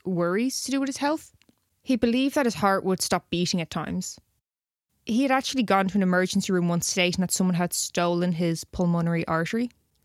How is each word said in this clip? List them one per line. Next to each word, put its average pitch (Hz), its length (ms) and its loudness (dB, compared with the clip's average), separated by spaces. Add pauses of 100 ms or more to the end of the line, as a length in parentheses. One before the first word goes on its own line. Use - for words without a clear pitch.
worries 185 580 0
to - 80 -6
do 269 80 0
with 269 100 0
his 277 80 -8
health, 294 360 -4 (480)
he 262 140 0
believed 247 400 2
that 285 100 2
his 233 100 0
heart 196 280 2
would 185 180 0
stop - 300 -2
beating 175 300 0
at 160 100 -6
times. - 480 -6 (840)
He 233 180 0
had 269 80 2
actually 262 320 0
gone 190 240 4
to 185 100 0
an 196 60 4
emergency 185 480 2
room 175 160 2
once 170 200 0
stating 180 340 0
that 180 100 -2
someone 185 240 2
had 175 180 0
stolen 175 600 0
his 165 300 -2
pulmonary 170 640 0
artery. 170 440 -2 (340)